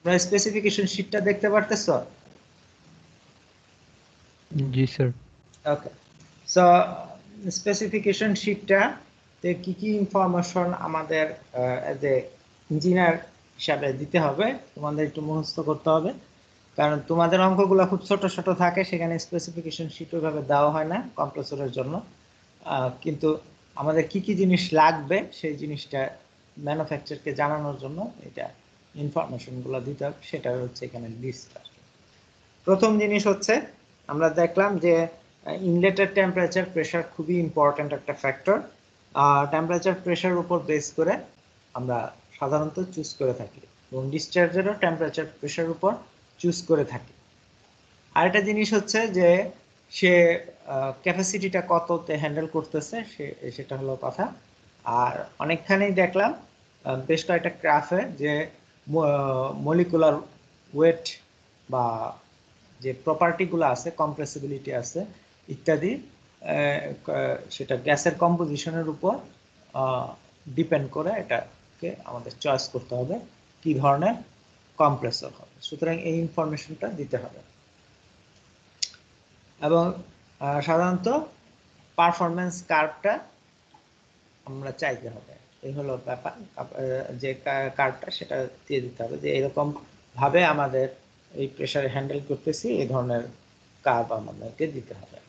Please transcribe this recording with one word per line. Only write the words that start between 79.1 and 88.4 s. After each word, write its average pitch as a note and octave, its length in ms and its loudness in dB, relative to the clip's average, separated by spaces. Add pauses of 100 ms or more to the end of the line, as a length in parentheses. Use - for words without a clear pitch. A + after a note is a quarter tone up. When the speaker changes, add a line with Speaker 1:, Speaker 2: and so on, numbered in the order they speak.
Speaker 1:
এবং, E3+ 280 4 (460)
আহ, C#3+ 220 -2
সাধারণত F3+ 580 2 (760)
performance F3 720 2
কার্ভটা E3 520 0 (1300)
আমরা C3+ 260 -12
চাইতে B2+ 380 -6
হবে। - 280 -18 (240)
এই C#3 120 -10
হলো C#3 320 -4
ব্যাপার। B2+ 260 -8 (240)
আপ-, B2+ 200 -12
আহ, C3 420 -4
যে C3 160 -4
কা-, C3+ 420 -2
কার্ভটা C3 360 -2
সেটা C3+ 360 -6 (200)